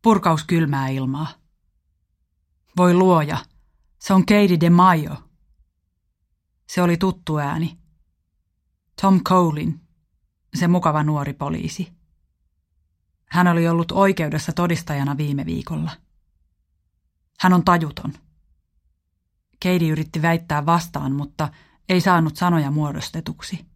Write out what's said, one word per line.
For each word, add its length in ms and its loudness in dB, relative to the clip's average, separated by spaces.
Purkaus 420 2
kylmää 440 -2
ilmaa. 400 -6
Voi 180 4
luoja, 440 4
se 160 -2
on 120 4
Keidi 340 4
de 100 4
Maio. 580 2
Se 140 -2
oli 140 2
tuttu 400 -4
ääni. 420 -4
Tom 200 4
Colin, 600 -2
se 140 0
mukava 340 0
nuori 300 -4
poliisi. 680 -10
Hän 180 2
oli 200 2
ollut 240 -2
oikeudessa 600 0
todistajana 640 -2
viime 300 -4
viikolla. 440 -6
Hän 120 4
on 120 2
tajuton. 480 -2
Keidi 280 0
yritti 340 -4
väittää 440 -2
vastaan, 460 -2
mutta 360 -6
ei 120 2
saanut 360 2
sanoja 340 0
muodostetuksi. 1040 -8